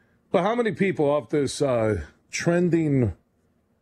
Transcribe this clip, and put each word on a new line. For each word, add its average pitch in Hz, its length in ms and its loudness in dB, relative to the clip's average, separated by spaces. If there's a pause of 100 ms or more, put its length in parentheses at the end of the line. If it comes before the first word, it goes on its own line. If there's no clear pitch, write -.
(320)
But 175 120 2
how 220 120 0
many 233 180 -2
people 160 360 0
off 147 200 -2
this, 143 320 -2
uh, 113 400 0 (280)
trending 160 840 0 (680)